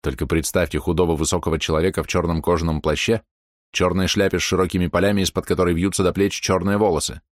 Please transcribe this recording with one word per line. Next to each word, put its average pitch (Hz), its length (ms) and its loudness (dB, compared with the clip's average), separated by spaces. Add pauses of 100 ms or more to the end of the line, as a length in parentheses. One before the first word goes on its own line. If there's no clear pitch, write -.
Только 71 240 -4
представьте 82 520 0
худого 85 360 0
высокого 80 440 -2
человека 82 440 0
в - 40 -6
чёрном 85 340 0
кожаном 82 400 0
плаще, 80 420 0 (500)
чёрной 90 340 0
шляпе 95 320 0
с 82 40 -2
широкими 90 440 0
полями, 98 360 2
из-под 90 220 -2
которой 90 300 2
вьются 92 280 0
до 87 100 2
плеч 98 280 0
чёрные 98 380 0
волосы. 90 420 0 (140)